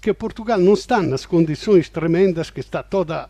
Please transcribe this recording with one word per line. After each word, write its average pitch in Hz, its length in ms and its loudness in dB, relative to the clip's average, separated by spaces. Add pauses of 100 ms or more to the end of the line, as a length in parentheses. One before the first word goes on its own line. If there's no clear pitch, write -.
que 208 100 0
Portugal 220 460 -4
não 190 140 6
está 233 280 0
nas 135 240 -4
condições 165 640 2
tremendas 165 600 0
que 143 100 -12
está 139 220 -8
toda 160 460 -4